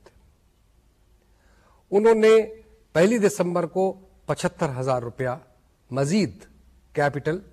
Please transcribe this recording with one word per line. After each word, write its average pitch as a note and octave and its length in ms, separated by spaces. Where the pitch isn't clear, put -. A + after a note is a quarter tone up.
تھے، - 120
انہوں G#3+ 220
نے A3 200
پہلی G3+ 240
دسمبر F3 480
کو F#3 260
پچہتر D3 540
ہزار C3 220
روپیہ B2 340
مزید C#3 540
کیپٹل C#3+ 440